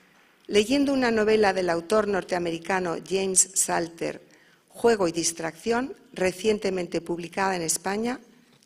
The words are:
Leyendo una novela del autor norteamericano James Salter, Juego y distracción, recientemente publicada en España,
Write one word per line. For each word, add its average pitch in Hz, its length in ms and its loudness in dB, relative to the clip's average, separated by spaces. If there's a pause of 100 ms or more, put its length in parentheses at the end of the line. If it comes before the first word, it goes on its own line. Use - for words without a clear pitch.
(460)
Leyendo 262 480 2
una 254 160 2
novela 214 440 4
del 185 160 0
autor 185 380 2
norteamericano 175 920 -2 (100)
James 190 480 0
Salter, 165 640 -2 (460)
Juego 214 400 2
y 165 40 0
distracción, 170 840 -4 (180)
recientemente 185 880 0
publicada 175 540 -4
en 170 80 -4
España, 214 560 -2 (460)